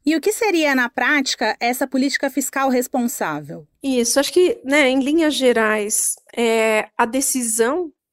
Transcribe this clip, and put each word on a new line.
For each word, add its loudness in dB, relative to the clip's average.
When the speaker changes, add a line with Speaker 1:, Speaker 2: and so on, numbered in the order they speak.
Speaker 1:
E 2
o 0
que -2
seria, 0
na 0
prática, -2
essa -2
política 0
fiscal -2
responsável? -4
Speaker 2:
Isso, 0
acho -2
que, 2
né, 4
em 2
linhas 2
gerais, 0
é 0
a 2
decisão, -2